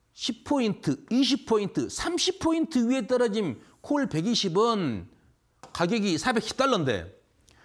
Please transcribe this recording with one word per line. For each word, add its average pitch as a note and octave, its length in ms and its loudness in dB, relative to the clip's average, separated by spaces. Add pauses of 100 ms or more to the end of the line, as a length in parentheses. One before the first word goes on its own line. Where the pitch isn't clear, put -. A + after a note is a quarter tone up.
(120)
십 - 320 -6
포인트, A3 680 0
이십 B3 360 2
포인트, G#3 420 0
삼십 F4+ 520 -2
포인트 D#4+ 460 2
위에 B3+ 200 0
떨어진 A3 560 0 (180)
콜 C#4+ 280 0
백이십은 F3+ 1080 0 (560)
가격이 F#3 460 0
사백십 A3+ 380 -2
달러인데 C3+ 600 0 (480)